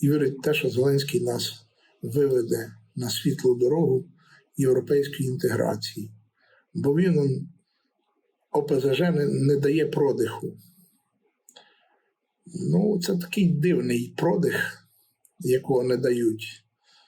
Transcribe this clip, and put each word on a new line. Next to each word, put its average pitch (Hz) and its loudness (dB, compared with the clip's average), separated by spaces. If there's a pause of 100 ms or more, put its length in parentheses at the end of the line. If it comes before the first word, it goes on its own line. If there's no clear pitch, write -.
і 143 2
вірить 143 0
в 127 -16
те, 151 0
що 131 -2
Зеленський 135 0
нас 120 -6 (360)
виведе 120 0 (240)
на 120 -4
світлу - 0
дорогу 131 2 (540)
європейської 139 0
інтеграції. 113 -4 (640)
Бо 139 0
він, 170 4
он, 135 0 (1000)
О 147 0
Пе 165 0
Зе 131 2
Же 175 2
не, 147 0
не 139 2
дає 143 2
продиху. 120 -2 (2000)
Ну, 180 0
це 190 -2
такий 175 0
дивний 131 0
продих, - -2 (500)
якого 131 0
не 127 0
дають. 120 -2 (440)